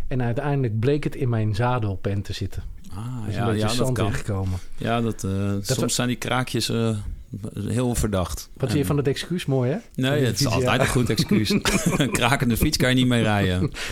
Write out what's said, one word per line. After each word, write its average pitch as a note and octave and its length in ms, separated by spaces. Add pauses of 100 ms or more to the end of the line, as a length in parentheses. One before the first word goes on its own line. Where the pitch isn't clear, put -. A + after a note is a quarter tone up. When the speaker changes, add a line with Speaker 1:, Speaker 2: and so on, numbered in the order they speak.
Speaker 1:
En C3 140
uiteindelijk B2 580
bleek C#3+ 240
het D3 120
in B2+ 140
mijn G#2+ 260
zadelpen G#2 680
te - 120
zitten. - 300 (320)
Speaker 2:
Ah, A#2 300
Speaker 1:
Dus G2 100
Speaker 2:
ja, F#2+ 60
Speaker 1:
een G2+ 40
beetje G2+ 160
Speaker 2:
ja, G#2+ 60
dat A2+ 80
Speaker 1:
zand B2+ 220
Speaker 2:
kan. G#2+ 80
Speaker 1:
ingekomen. F#2+ 540 (180)
Speaker 2:
Ja, A#2 240
dat, A2 220
eh, F#2+ 80 (180)
Speaker 1:
Dat G2+ 160
Speaker 2:
soms A#2+ 140
Speaker 1:
wa- - 80
Speaker 2:
zijn B2 200
die B2 100
kraakjes, B2 520
eh, A2+ 280 (680)
heel A#2+ 280
verdacht. G2 580
Speaker 1:
Wat - 60
vind B2 120
je D3+ 80
Speaker 2:
En C3+ 60
Speaker 1:
van D3+ 100
dat C#3 120
excuus? E3+ 380
Mooi, C3 260
hè? E3+ 60 (180)
Speaker 2:
Nee, C3 140
Speaker 1:
Van D3 80
die C#3 100
Speaker 2:
het G#2+ 120
is - 20
Speaker 1:
fiets, A2 140
ja. - 60
Speaker 2:
altijd B2 200
een B2+ 60
goed B2 220
excuus. A#2 400
Speaker 1:
<laughs> G3 40 (440)
Speaker 2:
Een C3 140
krakende A#2+ 460
fiets D#3 200
kan B2+ 120
je B2+ 60
niet B2+ 120
mee A#2+ 160
rijden. G2 380
Speaker 1:
<laughs> - 0
Dat C#3+ 100 (200)